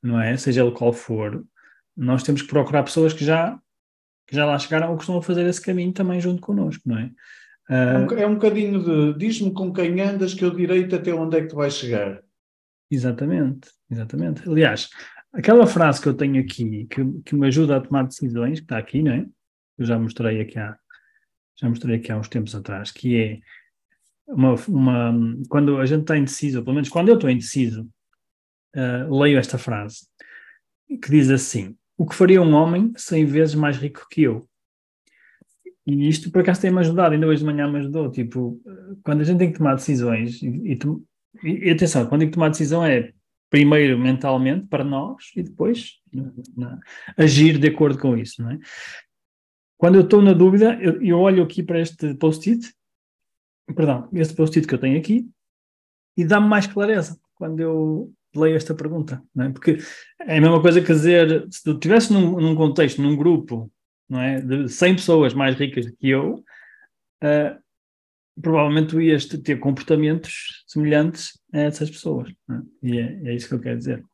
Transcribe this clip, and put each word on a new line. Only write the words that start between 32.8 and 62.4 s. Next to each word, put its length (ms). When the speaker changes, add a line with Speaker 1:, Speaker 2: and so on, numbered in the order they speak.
Speaker 1:
cem 280
vezes 300
mais 240
rico 320
que 140
eu?" 220
E 220
isto, 220
por 100
acaso, 220
tem-me 180
ajudado, 320
ainda 140
hoje 140
de 40
manhã 260
me 80
ajudou, 320
tipo, 480
quando 180
a 40
gente 140
tem 140
que 60
tomar 160
decisões, 680
e, 300
e 40
tom-, 260
e, 240
e 40
atenção, 360
quando 160
digo 100
tomar 160
decisão 340
é 300
primeiro 480
mentalmente 680
para 160
nós 540
e 60
depois 580
na, 220
na, 240
agir 400
de 100
acordo 300
com 180
isso, 240
não 120
é? 60
Quando 200
eu 40
estou 220
na 100
dúvida, 480
eu, 220
eu 160
olho 240
aqui 200
para 160
este 360
post-it, 580
perdão, 380
este 200
post-it 320
que 80
eu 60
tenho 180
aqui, 300
e 80
dá-me 240
mais 180
clareza 540
quando 260
eu 500
leio 220
esta 180
pergunta, 480
não 100
é? 60
Porque 260
é 180
a 20
mesma 220
coisa 180
que 120
dizer, 580
se 120
tu 100
estivesse 380
num, 300